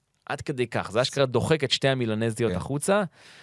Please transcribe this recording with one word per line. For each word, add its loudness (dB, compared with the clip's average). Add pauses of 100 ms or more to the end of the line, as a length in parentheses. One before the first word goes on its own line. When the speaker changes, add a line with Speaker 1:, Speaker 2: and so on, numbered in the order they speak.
(260)
Speaker 1:
עד -6
כדי -2
כך, -4
זה 2
אשכרה 2
דוחק 2
את -2
שתי 0
המילנזיות 0
Speaker 2:
כן. 0
Speaker 1:
החוצה. 0 (400)